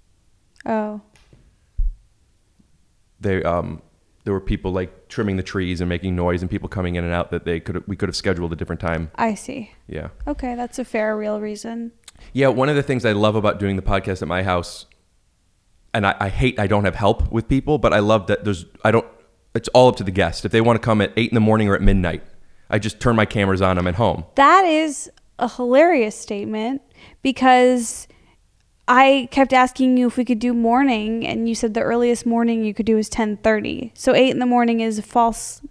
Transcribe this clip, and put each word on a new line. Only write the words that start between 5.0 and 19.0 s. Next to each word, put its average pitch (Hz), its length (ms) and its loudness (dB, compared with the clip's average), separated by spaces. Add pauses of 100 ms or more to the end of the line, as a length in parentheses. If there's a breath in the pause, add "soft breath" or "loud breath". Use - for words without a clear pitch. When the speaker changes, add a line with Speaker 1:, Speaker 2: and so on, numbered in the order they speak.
Speaker 2:
trimming 101 280 -2
the 90 60 -4
trees 90 380 -4
and 87 80 -2
making 90 260 -4
noise 87 260 0
and 90 80 -6
people - 200 -6
coming 90 260 -6
in 87 80 -4
and 87 100 -4
out 87 180 -4
that 85 140 -6
they 85 140 -2
could, 87 280 -8
we 98 80 -6
could 95 140 -4
have 87 60 -10
scheduled 87 360 -4
a 85 40 -6
different 82 260 -8
time. 82 340 -6
Speaker 1:
I 226 200 -2
see. 247 360 -14 (160)
Speaker 2:
Yeah. - 220 -12 (180)
Speaker 1:
Okay, 262 280 -8
that's 240 240 -10
a 240 60 -8
fair, 214 320 -4
real 208 220 -6
reason. 233 520 -10 (420 soft breath)
Speaker 2:
Yeah, 135 140 4
one 131 220 2
of 151 60 0
the 143 80 2
things 127 220 -2
I 110 80 4
love 107 220 2
about 107 240 0
doing 98 160 0
the 92 60 -2
podcast 95 400 -2
at 87 60 -6
my 90 160 -2
house, 90 420 -4 (1080)
and 104 120 -2
I, 95 140 2
I 101 100 -2
hate 127 300 -2
I 104 80 0
don't 104 180 0
have 92 100 -2
help - 360 0
with 113 160 -4
people, 135 300 0
but 110 160 2
I 104 60 4
love 104 280 2
that 104 160 -2
there's, 95 220 -4 (180)
I 110 80 4
don't, 113 140 2 (500)